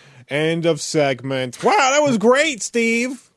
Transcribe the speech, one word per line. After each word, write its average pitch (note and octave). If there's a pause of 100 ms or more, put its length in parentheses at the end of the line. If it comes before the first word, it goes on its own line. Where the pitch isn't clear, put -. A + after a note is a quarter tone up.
(280)
End D#3+
of E3
segment." C3+
Wow, B3+ (200)
that D4+
was C4
great, C4
Steve! A#3